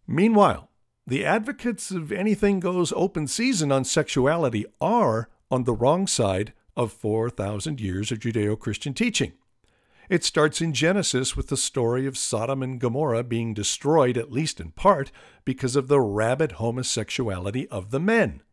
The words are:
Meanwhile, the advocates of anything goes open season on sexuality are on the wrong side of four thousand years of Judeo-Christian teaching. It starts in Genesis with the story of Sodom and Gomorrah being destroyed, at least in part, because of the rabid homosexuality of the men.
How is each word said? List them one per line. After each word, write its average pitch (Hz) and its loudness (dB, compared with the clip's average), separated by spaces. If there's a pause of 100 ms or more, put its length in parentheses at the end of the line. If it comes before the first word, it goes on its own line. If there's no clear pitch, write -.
Meanwhile, 196 4 (360)
the 127 -2
advocates 214 -2
of 160 -6
anything 202 2
goes 180 0
open 170 -2
season 214 0
on 135 4
sexuality 139 0 (140)
are 156 2 (200)
on 127 0
the 120 2
wrong 147 2
side 101 0 (240)
of 117 -2
four 113 -2
thousand 107 -6
years 98 -4
of 113 -4
Judeo-Christian 110 -2
teaching. 214 -2 (760)
It 170 2
starts 156 2
in 165 0
Genesis 143 0
with - -4
the 135 -2
story 123 0
of 131 -6
Sodom 131 -2
and 127 -6
Gomorrah 123 0
being 117 -2
destroyed, 123 2
at 117 -6
least 151 -4
in 80 -12
part, 175 2 (320)
because 127 -4
of 131 0
the 143 6
rabid 113 0
homosexuality 113 -4
of 101 -8
the 135 -2
men. 185 2 (120)